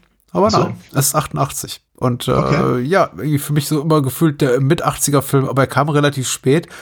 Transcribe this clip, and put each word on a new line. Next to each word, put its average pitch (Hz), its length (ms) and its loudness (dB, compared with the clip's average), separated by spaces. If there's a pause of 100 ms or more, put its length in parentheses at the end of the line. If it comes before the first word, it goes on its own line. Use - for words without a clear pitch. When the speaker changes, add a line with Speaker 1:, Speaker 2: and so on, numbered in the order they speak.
(320)
Speaker 1:
Aber 180 160 2
Speaker 2:
Ach - 40 0
so. 190 60 2
Speaker 1:
nein, - 180 -2 (160)
es 139 140 0
ist - 80 -2
achtundachtzig. - 640 -4 (160)
Und, 123 320 -2
äh, - 20 0
Speaker 2:
Okay. 131 520 2
Speaker 1:
ja, 165 320 0
irgendwie 135 240 -2
für 143 140 -6
mich 147 140 0
so 151 160 -2
immer 156 180 2
gefühlt 143 400 0
der 131 200 4
Mit-achtziger 143 600 0
Film, 135 260 2
aber 123 160 0
er 127 40 2
kam 143 240 0
relativ 143 400 0
spät 143 360 0 (160)